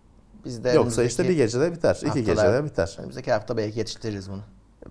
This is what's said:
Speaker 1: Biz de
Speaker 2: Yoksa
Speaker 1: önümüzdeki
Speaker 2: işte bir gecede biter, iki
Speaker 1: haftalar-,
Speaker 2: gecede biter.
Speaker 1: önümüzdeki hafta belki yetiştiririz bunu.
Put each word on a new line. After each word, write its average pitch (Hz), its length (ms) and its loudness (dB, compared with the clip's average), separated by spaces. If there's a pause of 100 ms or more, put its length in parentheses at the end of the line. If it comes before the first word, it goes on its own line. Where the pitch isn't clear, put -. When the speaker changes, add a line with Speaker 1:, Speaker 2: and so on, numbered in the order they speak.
(460)
Speaker 1:
Biz 120 180 -10
de 123 60 2
Speaker 2:
Yoksa 143 100 6
Speaker 1:
önümüzdeki 117 280 2
Speaker 2:
işte 175 220 0
bir 180 60 4
gecede 131 360 2
biter, 143 240 2
iki - 120 -10
Speaker 1:
haftalar-, 123 180 0
Speaker 2:
gecede 107 400 4
biter. - 340 -2
Speaker 1:
önümüzdeki 127 320 -8
hafta 113 260 -2
belki 107 220 -4
yetiştiririz 104 500 -6
bunu. 98 120 -10 (500)